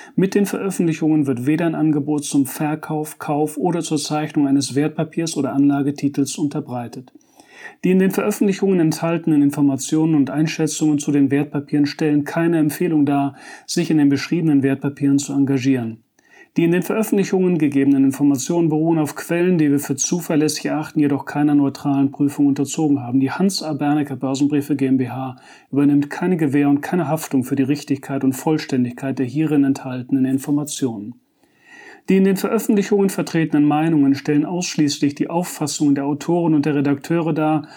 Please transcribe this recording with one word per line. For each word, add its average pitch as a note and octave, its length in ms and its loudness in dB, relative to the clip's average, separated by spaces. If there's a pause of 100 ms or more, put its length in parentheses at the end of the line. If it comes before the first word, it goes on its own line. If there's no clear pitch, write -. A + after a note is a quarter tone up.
(160)
Mit F#3+ 180 0
den G3+ 120 4
Veröffentlichungen D#3+ 800 0
wird B2 180 -2
weder D#3 220 0
ein D#3+ 80 -2
Angebot D3 500 0
zum C#3 220 0
Verkauf, D3+ 720 -6
Kauf D3+ 400 -4
oder E3+ 240 -2
zur D#3+ 160 -2
Zeichnung D3+ 480 -2
eines C3+ 280 0
Wertpapiers D#3 640 -2
oder C3 160 -2
Anlagetitels C#3 840 0
unterbreitet. C3 720 -6 (720)
Die F#3 60 2
in F#3+ 80 4
den F#3+ 140 4
Veröffentlichungen G3 680 0
enthaltenen D#3+ 640 2
Informationen C#3+ 720 2
und C#3 160 2
Einschätzungen D#3 680 0
zu D3 140 -2
den C#3 180 4
Wertpapieren C#3+ 540 0
stellen D3 400 0
keine E3 320 0
Empfehlung D#3 480 2
dar, C#3 320 0 (300)
sich F3 240 -2
in D#3 80 4
den C#3+ 100 6
beschriebenen C#3+ 540 2
Wertpapieren C#3 560 0
zu C#3 160 -4
engagieren. C3 640 0 (600)
Die E3 60 4
in E3+ 80 4
den F3 100 2
Veröffentlichungen F#3+ 760 0
gegebenen C#3 480 4
Informationen C#3+ 640 2
beruhen D#3+ 300 2
auf D3 160 -2
Quellen, F3 420 0
die D3+ 140 2
wir C#3+ 80 2
für C#3+ 180 -4
zuverlässig D#3 720 -2
erachten, D3+ 340 -4
jedoch C#3+ 240 0
keiner D3 300 0
neutralen C#3 560 2
Prüfung C#3+ 360 0
unterzogen C#3+ 540 0
haben. B2 200 0
Die C3+ 100 2
Hans F#3+ 320 0
A. D#3 100 -6
Bernecker C#3+ 440 -2
Börsenbriefe C#3 600 0
G C3+ 80 0
M C3 140 2
B B2+ 100 -2
H B2+ 280 -10 (340)
übernimmt C#3+ 400 2
keine F3+ 260 0
Gewähr C#3+ 320 2
und C#3+ 140 2
keine E3+ 260 -2
Haftung C#3+ 360 -2
für C#3+ 120 -4
die C#3 60 2
Richtigkeit C#3 600 -4
und C3 120 2
Vollständigkeit C3+ 840 -2
der C3+ 60 0
hierin C#3+ 400 0
enthaltenen C3 640 -2
Informationen. C3 880 -4 (960)
Die F#3+ 80 6
in F#3+ 60 6
den F#3+ 120 4
Veröffentlichungen G3+ 720 2
vertretenen D#3 560 0
Meinungen D3 500 4
stellen D3 300 0
ausschließlich D3+ 680 -2
die - 160 -4
Auffassungen D#3 640 -2
der C#3 100 -2
Autoren E3 480 0
und D3+ 140 2
der D3 80 0
Redakteure D3 580 0
dar D#3 340 0 (100)